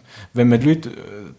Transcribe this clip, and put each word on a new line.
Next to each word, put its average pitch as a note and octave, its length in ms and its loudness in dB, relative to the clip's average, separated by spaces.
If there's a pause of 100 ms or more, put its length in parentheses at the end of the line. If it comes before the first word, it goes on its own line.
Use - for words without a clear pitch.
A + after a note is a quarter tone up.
(320)
wenn A#2+ 160 4
man A#2 120 4
Leute, D#3+ 280 0
äh, - 40 -14 (460)